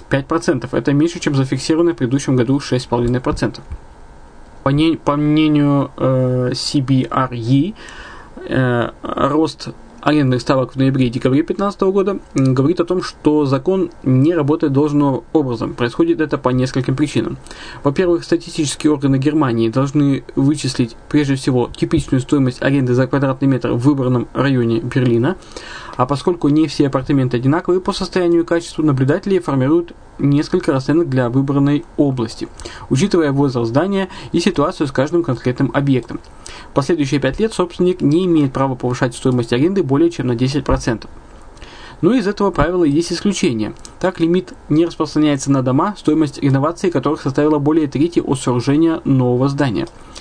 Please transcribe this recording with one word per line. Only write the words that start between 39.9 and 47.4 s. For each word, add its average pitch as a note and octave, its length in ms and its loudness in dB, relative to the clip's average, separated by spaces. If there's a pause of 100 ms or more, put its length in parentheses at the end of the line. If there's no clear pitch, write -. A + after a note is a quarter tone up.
чем C3+ 160 -6
на B2 80 0
десять C3 300 -2
процентов. B2+ 460 -2 (920)
Но F#3+ 140 4
из A3 120 2
этого G3+ 240 0
правила F3 340 0
есть D#3+ 280 0
исключение. D#3+ 600 -2 (260)
Так, F#3 180 -2
лимит E3+ 340 0 (160)
не D#3+ 180 4
распространяется D3+ 640 0
на C3+ 100 2
дома, D3 340 2
стоимость D3+ 460 0
реновации C#3+ 480 2
которых D3 300 -2
составила D3+ 380 2